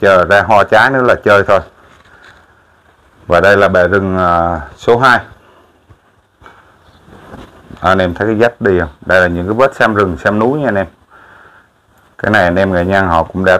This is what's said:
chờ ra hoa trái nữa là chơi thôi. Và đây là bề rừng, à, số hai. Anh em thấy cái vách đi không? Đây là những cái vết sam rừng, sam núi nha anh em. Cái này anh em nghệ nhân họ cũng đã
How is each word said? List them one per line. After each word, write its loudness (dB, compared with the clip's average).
chờ 4
ra 2
hoa 2
trái 2
nữa -2
là 2
chơi 2
thôi. 0
Và 2
đây 4
là 2
bề 2
rừng, -2
à, 0
số 0
hai. 2
Anh 0
em -2
thấy -4
cái -2
vách 0
đi 0
không? -4
Đây 2
là 2
những -4
cái -4
vết 0
sam -2
rừng, -2
sam -2
núi -2
nha -4
anh -4
em. -4
Cái -4
này -2
anh -2
em -2
nghệ -2
nhân 0
họ 0
cũng -6
đã 2